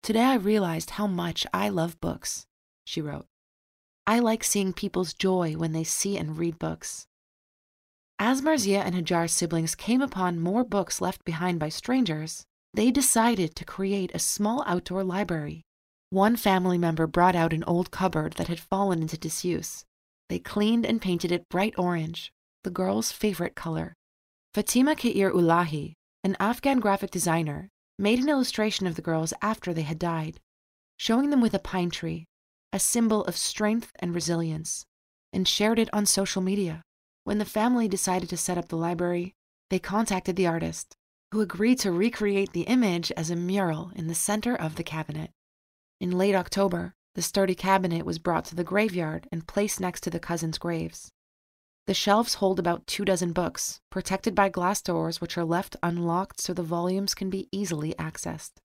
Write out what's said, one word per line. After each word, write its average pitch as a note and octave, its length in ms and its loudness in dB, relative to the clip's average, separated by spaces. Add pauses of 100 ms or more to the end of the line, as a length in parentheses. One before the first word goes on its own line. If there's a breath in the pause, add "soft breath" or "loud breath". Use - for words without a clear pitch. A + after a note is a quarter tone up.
"Today A3 200 2
I C4 120 6
realized F#3+ 560 0
how G#3 160 -2
much F3 460 -2
I G3 160 0
love E3+ 300 -2
books," - 460 -6 (400)
she - 160 -6
wrote. D3 260 -8 (760)
"I A3+ 140 4
like A3+ 240 2
seeing F#3+ 300 0
people's F#3 400 -4
joy F3 440 0
when E3 140 -2
they D#3+ 120 -2
see G3+ 340 -2
and D#3 200 -6
read E3+ 220 -2
books." - 480 -8 (1120)
As B3+ 220 2
Marzia G#3 420 2
and F3+ 120 -2
Hajar's E3+ 380 0
siblings E3 420 0
came B3+ 260 2
upon F#3 380 -2
more F#3+ 240 2
books G3+ 380 -2
left F#3 240 -4
behind E3+ 340 -2
by D#3 100 -2
strangers, E3 760 -2 (280)
they A#3 180 4
decided A3 640 2
to - 100 -12
create G3 480 -2
a E3 60 -4
small A3 480 0
outdoor F3+ 360 -2
library. E3+ 600 -4 (480)
One A3 240 6
family F#3 420 4
member E3 300 2
brought F3+ 280 6
out E3 180 4
an D#3+ 100 -2
old F3 280 0
cupboard D#3+ 420 0
that - 140 -4
had E3+ 120 -4
fallen F#3+ 420 0
into D#3+ 160 -4
disuse. - 680 -6 (420)
They F3+ 120 -4
cleaned A3 460 2
and A3 160 0
painted F3 300 0
it F3 180 -2
bright F3+ 280 0
orange, E3 540 -2 (320)
the F#3+ 60 -4
girls' F#3+ 420 -2
favorite F3 440 -2
color. E3 380 -6 (600)
Fatima B3+ 420 4
Kair G3 360 2
Ulahi, E3 600 2 (300)
an G3 160 2
Afghan B3+ 400 2
graphic G3+ 320 0
designer, E3 580 -2 (280)
made G#3+ 220 4
an C4+ 80 2
illustration A#3 580 0
of E3+ 100 -2
the E3 60 -8
girls D#3+ 400 -2
after G3+ 320 -2
they E3 100 -2
had D#3 140 -4
died, D#3+ 420 -4 (580)
showing C4 320 2
them C#4 120 4
with A3+ 120 4
a G3 60 2
pine F3 300 -2
tree, E3 360 -6 (480)
a G3 60 -2
symbol A3 460 2
of E3+ 120 -2
strength A3 600 -2
and F3 140 -4
resilience, E3 720 -2 (460)
and F#3 160 0
shared A3 320 4
it A3 140 2
on G#3 120 2
social G3 360 0
media. F#3 420 -2 (400)
When G#3 140 0
the G#3 80 0
family A3+ 420 2
decided F#3 420 0
to F3 80 -4
set F3+ 200 -2
up E3+ 120 -6
the E3 80 -4
library, F3 580 -2 (340)
they F#3 100 2
contacted F#3+ 560 0
the F3+ 120 4
artist, E3 480 -2 (360)
who G#3+ 100 0
agreed G#3+ 380 2
to G3 120 0
recreate G3 600 0
the E3+ 100 -2
image G3+ 480 2
as D#3+ 180 -4
a F3 60 -2
mural F3 560 0
in D#3+ 160 -6
the E3 80 -4
center G#3+ 400 0
of D#3+ 200 -4
the E3+ 80 -6
cabinet. D#3 480 -8 (680)
In F3+ 120 -2
late F#3+ 220 4
October, F3+ 600 0 (200)
the F3 60 -4
sturdy F#3 340 2
cabinet F3+ 500 2
was E3 140 -4
brought E3 260 0
to E3 100 -14
the F3 80 -2
graveyard F3 680 0
and E3 160 -8
placed G3+ 320 -2
next F3+ 220 -4
to - 80 -4
the E3+ 100 -4
cousins' E3 380 -4
graves. D#3+ 540 -6 (720)
The G3 80 0
shelves G#3 420 4
hold F#3+ 220 2
about E3+ 300 -2
two - 160 -4
dozen F3+ 300 0
books, - 560 -4
protected F#3+ 440 -2
by G3 160 4
glass F#3 320 0
doors E3 380 -2
which - 180 -6
are E3+ 60 0
left E3+ 400 -2
unlocked E3+ 560 -2
so - 140 -4
the F3 100 -4
volumes F3+ 500 0
can F#3+ 160 -4
be F#3+ 220 -4
easily D#3+ 440 -4
accessed. D#3 580 -8 (200)